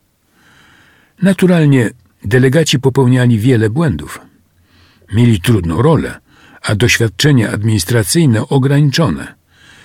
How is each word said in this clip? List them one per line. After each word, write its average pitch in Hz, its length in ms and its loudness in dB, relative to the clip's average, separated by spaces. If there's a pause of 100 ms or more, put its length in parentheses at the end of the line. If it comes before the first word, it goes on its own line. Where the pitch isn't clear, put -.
(1200)
Naturalnie 165 680 2 (340)
delegaci 127 540 2
popełniali 123 600 2
wiele 110 320 2
błędów. 113 500 -4 (920)
Mieli 113 280 2
trudną 85 420 -2
rolę, - 380 0 (420)
a - 120 -4
doświadczenie 117 760 0
administracyjne 113 960 -2
ograniczone. 139 880 -2 (500)